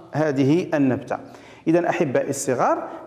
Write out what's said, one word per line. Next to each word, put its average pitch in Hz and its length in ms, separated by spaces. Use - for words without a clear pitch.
هذه 147 640
النبتة. 131 440
إذن 170 160
أحبائي 147 460
الصغار، 151 580